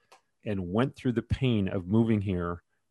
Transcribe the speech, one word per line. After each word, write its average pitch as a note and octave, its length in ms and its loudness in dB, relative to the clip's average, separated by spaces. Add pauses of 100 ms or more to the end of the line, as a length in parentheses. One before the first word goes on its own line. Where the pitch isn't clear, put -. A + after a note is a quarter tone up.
(460)
and F#2+ 260 -4
went B2 240 0
through B2+ 160 -2
the A2 100 0
pain A2+ 460 0
of F2+ 180 -4
moving A2 360 4
here F2 420 -4 (280)